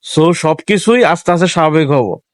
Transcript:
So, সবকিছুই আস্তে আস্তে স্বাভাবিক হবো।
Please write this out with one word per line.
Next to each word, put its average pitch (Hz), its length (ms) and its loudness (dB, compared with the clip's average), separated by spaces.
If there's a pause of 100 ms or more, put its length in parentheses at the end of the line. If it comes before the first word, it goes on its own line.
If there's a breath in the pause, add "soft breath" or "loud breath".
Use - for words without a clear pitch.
So, - 180 -2 (220)
সবকিছুই 196 600 0
আস্তে 170 300 -2
আস্তে 175 200 0
স্বাভাবিক 156 420 2
হবো। 110 180 -2 (200)